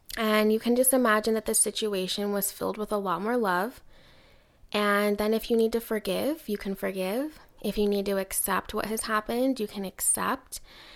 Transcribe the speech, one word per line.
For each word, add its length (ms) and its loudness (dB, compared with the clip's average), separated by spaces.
And 340 4
you 80 2
can 160 2
just 160 4
imagine 440 4
that 100 -2
the 80 0
situation 800 0
was 180 -2
filled 260 -4
with 140 -6
a 60 2
lot 240 -2
more 160 0
love. 460 0
And 480 2
then 140 0
if 180 -2
you 40 4
need 180 4
to 60 0
forgive, 680 -4
you 80 -2
can 160 -6
forgive. 640 -4
If 160 -4
you 100 4
need 200 0
to 100 0
accept 560 -4
what 120 -2
has 180 -4
happened, 560 0
you 80 -2
can 180 -8
accept. 720 -4